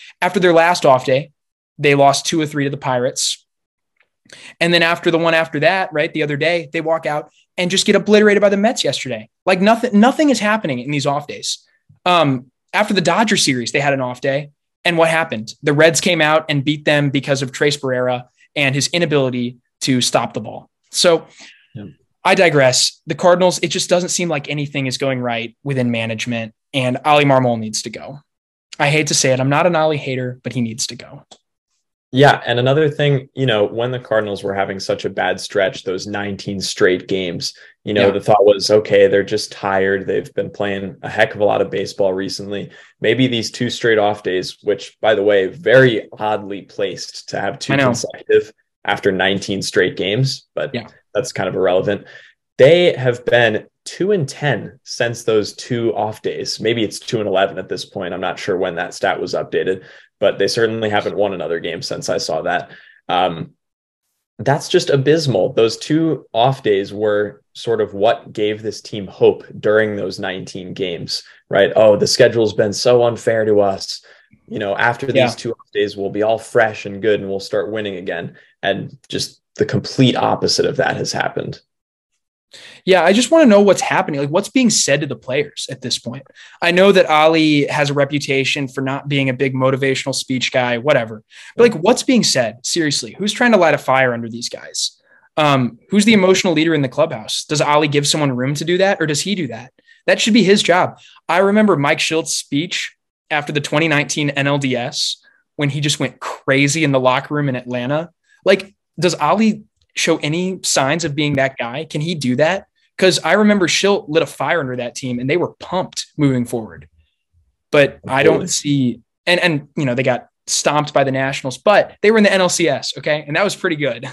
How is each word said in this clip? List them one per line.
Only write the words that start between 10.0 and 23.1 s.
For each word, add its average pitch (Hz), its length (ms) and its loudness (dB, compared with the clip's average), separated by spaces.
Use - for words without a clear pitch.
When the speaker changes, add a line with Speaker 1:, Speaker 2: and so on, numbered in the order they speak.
Speaker 1:
is 247 100 2
happening 208 400 -2
in 131 120 -8
these 147 160 -2
off 143 200 -2
days. - 380 -10
Um, 151 460 2
after 208 220 0
the 185 80 0
Dodger 190 360 2
series, 123 340 -2
they 147 80 0
had 139 140 0
an 135 80 -2
off 123 200 -8
day. 143 300 -4
And 175 120 0
what 160 120 4
happened? 160 440 -4
The 147 100 0
Reds 156 260 4
came 175 220 0
out 156 260 2
and 143 160 0
beat 147 220 -4
them 147 240 2
because 135 320 -2
of 123 100 -6
Trace 147 260 0
Barrera 127 480 -2
and 139 200 0
his 135 140 -2
inability 131 680 -2
to 127 180 0
stop - 340 -2
the 120 80 -6
ball. - 280 -14
So 165 340 2
Speaker 2:
Yeah. 104 120 -16
Speaker 1:
I 190 120 4
digress. 147 720 2
The 160 80 -6